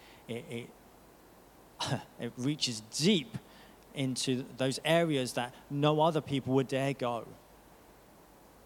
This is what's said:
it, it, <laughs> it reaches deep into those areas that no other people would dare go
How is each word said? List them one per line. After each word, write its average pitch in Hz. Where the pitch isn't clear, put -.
it, 117
it, 120
<laughs> -
it 117
reaches 127
deep 156
into 131
those 131
areas 156
that 123
no 147
other 156
people 131
would 131
dare 135
go 120